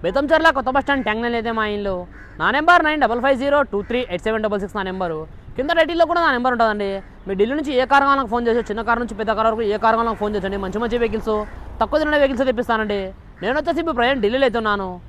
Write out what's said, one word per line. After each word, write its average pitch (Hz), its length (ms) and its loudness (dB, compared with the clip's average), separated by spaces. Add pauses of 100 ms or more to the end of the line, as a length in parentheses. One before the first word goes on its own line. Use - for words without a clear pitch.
బేతంచెర్ల 294 540 2
కొత్త 254 180 -2
బస్ 269 120 2
స్టాండ్ 269 200 0
ట్యాంక్ 220 180 -2
లైన్ 240 140 0
అయితే 226 200 -2
మా 214 60 0 (100)
ఇంట్లో. 202 200 -4 (460)
నా 170 160 2
నెంబర్ 339 320 6
నైన్ 302 160 0
డబల్ 233 200 0
ఫైవ్ 269 200 4
జీరో 285 160 4 (120)
టూ 202 160 -2
త్రీ 247 220 -2
ఎయిట్ 175 160 -6
సెవెన్ 220 200 -2
డబల్ 202 180 -2
సిక్స్ 202 140 -8
నా 190 120 -4
నెంబరు. 180 280 -4 (380)
కింద 277 220 -2
టైటిల్లో 330 340 4
కూడా 349 140 2
నా 302 100 4
నెంబర్ 247 200 2
ఉంటుందండి. 208 340 2 (360)
మీ 196 140 -4
ఢిల్లీ 240 200 2
నుంచి 285 200 -4
ఏ 254 140 2
కార్ 277 120 6
కావాలన్నా 277 280 2
ఫోన్ 240 120 0
చేయొచ్చు, 226 240 2
చిన్న 214 200 -4
కార్ 233 140 0
నుంచి 214 180 -8
పెద్ద 214 80 -2 (100)
కార్ 226 100 4
వరకు 226 220 -2
ఏ 214 40 0 (100)
కార్ 220 120 6
కావాలన్నా 226 240 0
ఫోన్ 208 140 -2
చేయొచ్చండి. 196 300 -4
మంచి 208 180 -4
మంచి 233 200 -2
వెహికల్స్, 220 300 -2 (480)
తక్కువ 247 220 0
ధరలో 302 200 2
వెహికల్స్ 262 280 0
తెప్పిస్తానండి. 214 500 -2 (400)
నేను 233 180 -2
వచ్చేసి 294 240 -2
ఇప్పుడు 311 180 -2
ప్రజెంట్ 254 240 2
ఢిల్లీలో 254 240 2
అయితే 233 140 -2
ఉన్నాను. 202 280 -2 (160)